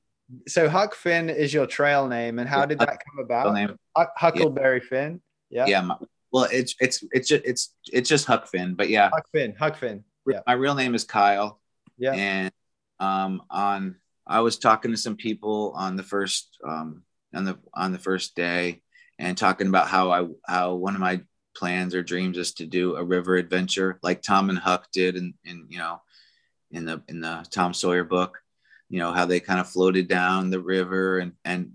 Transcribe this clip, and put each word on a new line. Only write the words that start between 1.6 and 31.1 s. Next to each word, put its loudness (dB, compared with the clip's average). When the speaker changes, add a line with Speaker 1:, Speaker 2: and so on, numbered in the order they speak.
Speaker 1:
trail 2
name. -2
And -4
how 2
Speaker 2:
Yeah, 4
Speaker 1:
did -2
Speaker 2:
Huck 4
Speaker 1:
that -6
come -10
about? 2
Speaker 2:
name. -2
Speaker 1:
Huck-, 4
Huckleberry 2
Speaker 2:
Yeah. -20
Speaker 1:
Finn. -4
Yeah. 0
Speaker 2:
Yeah. 4
My, -2
well, 4
it's, 0
it's, 0
it's 0
ju-, 4
it's, -4
it's 2
just 4
Huck 2
Finn, -4
but 0
yeah. 6
Speaker 1:
Huck -2
Finn, -2
Huck -2
Finn. -8
Speaker 2:
Re-, 2
Speaker 1:
Yeah. -6
Speaker 2:
my 4
real 2
name 0
is 0
Kyle. 2
Speaker 1:
Yeah. -2
Speaker 2:
And, -2
um, -2
on, -2
I 2
was 2
talking 4
to -2
some -6
people -4
on -4
the -8
first, -4
um, -10
on -4
the, -6
on -4
the -4
first -4
day, -2
and -4
talking 2
about 4
how 2
I, 2
how 0
one -2
of -6
my 0
plans -2
or -2
dreams -4
is -6
to -12
do 0
a -4
river 2
adventure -2
like -2
Tom 2
and 0
Huck -2
did 0
in, -8
in, -18
you -16
know, -10
in -8
the, -8
in -12
the -8
Tom -2
Sawyer 0
book, -2
you -6
know, -4
how 0
they 2
kind -2
of -6
floated 2
down 0
the -2
river 0